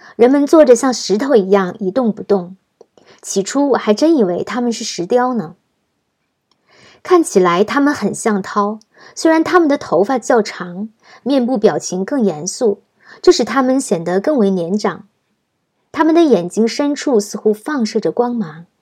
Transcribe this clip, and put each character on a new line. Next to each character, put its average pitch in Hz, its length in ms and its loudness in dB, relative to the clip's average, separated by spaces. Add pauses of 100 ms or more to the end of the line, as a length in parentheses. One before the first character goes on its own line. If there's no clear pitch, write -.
(160)
人 233 160 4
们 285 160 2
坐 311 160 8
着 254 100 8
像 254 200 2
石 202 240 -2
头 269 180 0
一 190 140 2
样 190 300 2
一 185 120 -4
动 233 220 0
不 - 100 -12
动。 185 320 -2 (640)
起 - 220 -4
初 277 280 -2
我 226 60 2
还 - 160 0
真 311 220 2
以 247 80 2
为 175 180 -2
他 233 200 -6
们 240 100 0
是 220 140 -8
石 175 200 -8
雕 247 280 0
呢。 165 220 -8 (1500)
看 349 200 2
起 - 160 0
来 180 240 2
他 254 160 0
们 285 120 2
很 208 220 -4
像 208 300 -2
涛， 208 360 -4 (360)
虽 320 160 2
然 320 120 2
他 349 160 2
们 330 80 4
的 285 80 2
头 180 280 0
发 262 160 0
较 240 200 0
长， 185 500 -8 (340)
面 247 240 0
部 254 100 -2
表 175 220 2
情 - 260 -6
更 277 180 -2
严 160 220 -2
肃， 208 360 -2 (420)
这 359 80 8
使 254 120 0
他 233 200 0
们 262 180 0
显 165 220 -4
得 180 180 -2
更 302 160 0
为 202 140 2
年 180 260 -2
长。 190 300 -6 (840)
他 311 120 -2
们 320 100 2
的 339 80 4
眼 208 260 2
睛 220 200 -2
深 285 260 -4
处 269 260 -2
似 208 200 -6
乎 214 120 0
放 254 320 -4
射 214 160 -4
着 165 120 -2
光 240 240 -2
芒， 170 320 -10 (140)